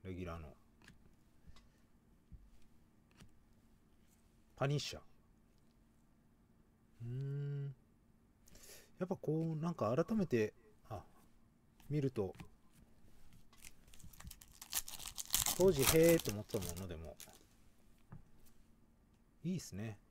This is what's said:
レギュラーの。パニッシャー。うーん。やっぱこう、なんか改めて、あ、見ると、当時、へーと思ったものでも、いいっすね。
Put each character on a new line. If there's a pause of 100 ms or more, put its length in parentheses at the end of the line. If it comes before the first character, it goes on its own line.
レ
ギ
ュ
ラ
ー
の。 (4000)
パ
ニ
ッ
シ
ャ
ー。 (2000)
う
ー
ん。 (1200)
や
っ
ぱ
こ
う、
な
ん
か
改
め
て、 (360)
あ、 (880)
見
る
と、 (3250)
当
時、
へ (320)
ー
と
思
っ
た
も (140)
の
で
も、 (2250)
い
い
っ
す
ね。 (120)